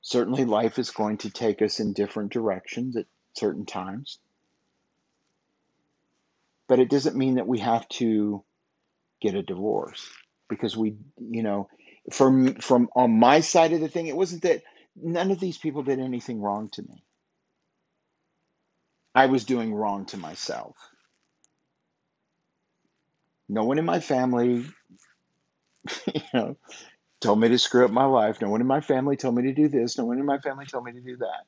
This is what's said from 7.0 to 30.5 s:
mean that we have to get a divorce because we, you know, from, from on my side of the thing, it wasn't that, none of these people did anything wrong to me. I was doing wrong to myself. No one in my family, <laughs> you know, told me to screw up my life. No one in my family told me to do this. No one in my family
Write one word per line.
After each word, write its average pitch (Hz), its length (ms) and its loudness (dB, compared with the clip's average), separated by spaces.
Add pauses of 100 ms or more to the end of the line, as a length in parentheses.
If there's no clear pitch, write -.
mean 131 180 0
that 120 120 0
we 120 120 0
have 117 320 -2
to 104 540 -2 (760)
get 101 140 -2
a 98 80 -4
divorce 98 680 -6 (400)
because 104 280 -6
we, 107 200 -2 (220)
you 117 240 -6
know, 101 260 -4 (440)
from, 131 440 6
from 120 380 4
on 117 240 6
my 131 220 8
side 165 320 4
of 170 80 0
the 156 80 -2
thing, 165 180 -4
it 147 100 -6
wasn't 175 260 -2
that, 175 200 2 (320)
none 170 360 -2
of 185 100 0
these 180 180 -4
people 147 240 -4
did 131 160 0
anything 123 420 -6
wrong 101 300 -4
to - 120 -14
me. - 200 -20 (2000)
I 131 120 8
was 131 180 2
doing 113 300 -2
wrong 101 320 -4
to 104 100 -14
myself. 78 600 -10 (2750)
No 107 160 -2
one 135 140 2
in 160 60 0
my 170 160 0
family, 123 640 0 (1200)
<laughs> - 300 -8
you 151 80 -2 (120)
know, 131 220 0 (640)
told 107 200 2
me 117 80 6
to 123 100 4
screw 123 260 4
up 113 60 4
my 123 140 2
life. 113 360 2
No 101 100 -2
one 107 100 0
in 123 60 0
my 135 140 2
family 143 360 0
told 131 180 -2
me 123 100 0
to 135 100 -2
do 151 140 2
this. 120 300 -2
No 127 60 -2
one 120 140 -2
in 139 80 -4
my 139 120 -2
family 139 280 -10